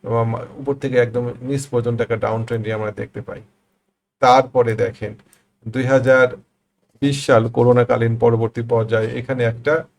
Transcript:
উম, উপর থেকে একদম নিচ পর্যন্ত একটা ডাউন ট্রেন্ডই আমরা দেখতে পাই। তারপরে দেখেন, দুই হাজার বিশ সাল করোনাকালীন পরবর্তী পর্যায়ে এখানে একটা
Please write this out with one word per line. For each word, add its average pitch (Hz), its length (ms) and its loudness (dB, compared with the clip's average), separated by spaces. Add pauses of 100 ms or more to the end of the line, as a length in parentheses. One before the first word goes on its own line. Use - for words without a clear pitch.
উম, 113 300 -2 (220)
উপর 139 180 -4
থেকে 131 240 -2
একদম 120 320 0 (120)
নিচ 139 260 -6
পর্যন্ত 120 320 -2
একটা 113 160 -2
ডাউন 113 280 -2
ট্রেন্ডই 110 280 -4
আমরা 107 180 -4
দেখতে 110 300 -12
পাই। 104 200 -14 (800)
তারপরে 127 540 4
দেখেন, 107 400 -6 (540)
দুই 123 160 -4
হাজার 127 440 4 (720)
বিশ 139 260 -2
সাল 117 220 4
করোনাকালীন 120 680 2
পরবর্তী 117 460 0
পর্যায়ে 113 560 -2
এখানে 123 260 -4
একটা 120 400 -2 (140)